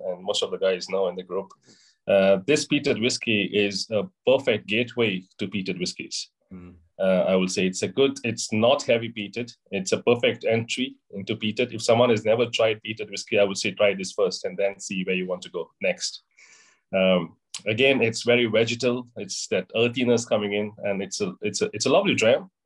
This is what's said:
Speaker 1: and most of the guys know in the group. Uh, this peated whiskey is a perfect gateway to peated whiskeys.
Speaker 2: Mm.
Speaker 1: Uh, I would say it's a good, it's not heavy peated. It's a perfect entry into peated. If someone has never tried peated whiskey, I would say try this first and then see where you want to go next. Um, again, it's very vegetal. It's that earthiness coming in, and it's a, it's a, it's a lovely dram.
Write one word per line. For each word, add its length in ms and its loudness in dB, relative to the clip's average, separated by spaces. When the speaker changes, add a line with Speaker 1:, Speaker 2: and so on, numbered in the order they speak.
Speaker 1:
and 160 -8
most 200 -2
of 80 -4
the 80 -6
guys 300 0
know 200 0
in 80 -8
the 60 -12
group. 280 -8
Uh, 300 6
this 160 4
peated 380 0
whiskey 520 0
is 380 0
a 120 0
perfect 420 2
gateway 560 -2
to 100 -4
peated 280 -4
whiskeys. 520 -8
Speaker 2:
Mm. 220 -18
Speaker 1:
Uh, 280 4
I 80 2
would 140 2
say 160 0
it's 160 -2
a 60 -2
good, 360 0
it's 300 -6
not 300 2
heavy 260 2
peated. 420 -8
It's 220 -2
a 100 -4
perfect 420 0
entry 500 -2
into 260 -6
peated. 380 -2
If 80 -8
someone 300 4
has 120 2
never 220 2
tried 380 0
peated 260 -8
whiskey, 300 -2
I 40 6
would 140 0
say 140 -2
try 240 2
this 160 -8
first 340 -2
and 100 -6
then 240 -2
see 240 -6
where 120 -2
you 120 -2
want 140 -6
to 80 -16
go 220 -10
next. 400 -4
Um, 400 2
again, 380 4
it's 180 -2
very 240 4
vegetal. 600 0
It's 300 -10
that 280 -2
earthiness 480 2
coming 300 -2
in, 180 -2
and 180 -2
it's 180 -8
a, 220 -2
it's 220 -2
a, 100 -2
it's 140 -4
a 20 2
lovely 240 4
dram. 380 2